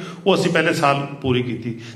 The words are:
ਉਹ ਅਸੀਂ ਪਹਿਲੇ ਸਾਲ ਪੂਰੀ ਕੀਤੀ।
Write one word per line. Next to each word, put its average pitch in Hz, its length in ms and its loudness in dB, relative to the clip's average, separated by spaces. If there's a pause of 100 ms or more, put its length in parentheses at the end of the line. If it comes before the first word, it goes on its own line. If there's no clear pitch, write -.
(260)
ਉਹ 190 100 6
ਅਸੀਂ 170 160 2
ਪਹਿਲੇ 165 220 2
ਸਾਲ 143 340 2 (140)
ਪੂਰੀ 123 220 0
ਕੀਤੀ। 113 360 -6 (160)